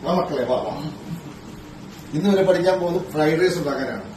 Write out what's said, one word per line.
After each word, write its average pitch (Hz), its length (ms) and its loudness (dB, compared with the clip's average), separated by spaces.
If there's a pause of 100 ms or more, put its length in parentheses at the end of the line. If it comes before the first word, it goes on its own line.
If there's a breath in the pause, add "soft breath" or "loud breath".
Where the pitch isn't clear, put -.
വാ 170 160 2
മക്കളെ, - 240 -2
വാ, 127 120 0 (100)
വാ. - 80 -6 (1400)
ഇന്ന് 170 180 2
ഇവരെ 190 220 6
പഠിക്കാൻ 175 280 4
പോകുന്നത് 175 220 0
ഫ്രൈഡ് 156 380 2
റൈസ് 180 180 4
ഉണ്ടാക്കാനാണ്. 131 480 -4 (100)